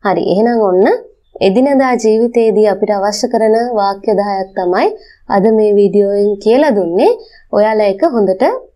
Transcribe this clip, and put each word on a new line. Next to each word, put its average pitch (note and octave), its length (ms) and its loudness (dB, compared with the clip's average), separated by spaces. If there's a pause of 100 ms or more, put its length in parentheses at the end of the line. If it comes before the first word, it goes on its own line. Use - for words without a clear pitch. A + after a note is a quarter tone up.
හරි. F#3 260 -2
එහෙනම් A3+ 280 0
ඔන්න F#3+ 280 2 (540)
එදිනදා B3+ 540 2
ජීවිතයේදී A3 720 0
අපිට G3+ 240 -2
අවශ්‍ය G#3 360 -2
කරන A3 280 0 (200)
වාක්‍ය G3 360 -2
දහයක් G3 440 -4
තමයි G3 420 -2 (320)
අද G3 140 0 (100)
මේ G#3+ 200 2
වීඩියෝයෙන් G3+ 640 2
කියලා A#3 340 2
දුන්නේ. G3+ 480 0 (360)
ඔයාලා G#3+ 320 2
ඒක G3 180 -2
හොඳට G#3+ 400 0 (320)